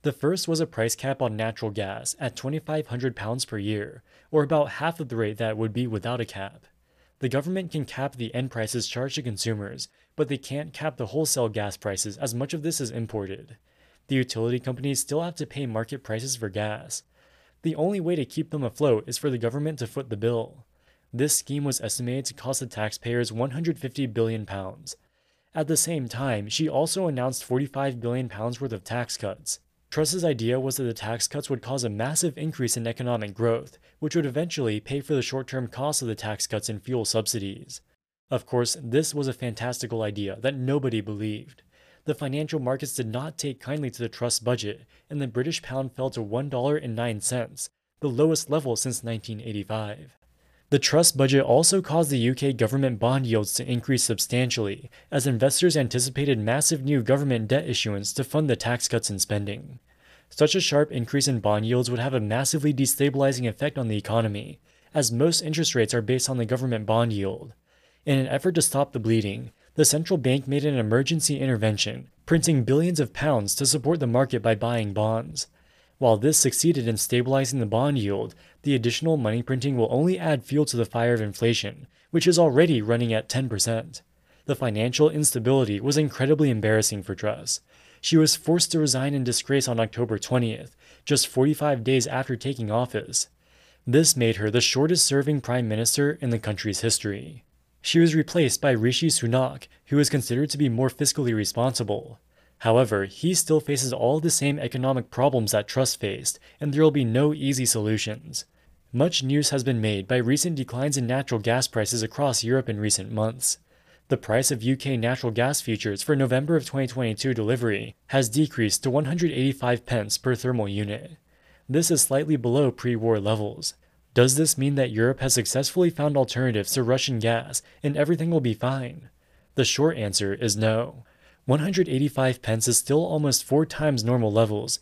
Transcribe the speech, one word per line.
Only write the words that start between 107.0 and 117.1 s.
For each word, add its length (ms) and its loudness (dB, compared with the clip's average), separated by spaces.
no 300 4
easy 320 0
solutions. 800 -2
Much 280 2
news 280 2
has 160 0
been 160 2
made 260 0
by 80 0
recent 400 2
declines 400 -4
in 100 0
natural 360 -2
gas 260 2
prices 360 -2
across 380 -2
Europe 280 0
in 100 -4
recent 320 -2
months. 460 -2
The 40 2
price 340 0
of 100 -4
U 160 2
K 180 -2
natural 360 0
gas 280 0
futures 440 -4
for 120 2
November 400 2
of 120 0
twenty 180 -2
twenty-two 480 -2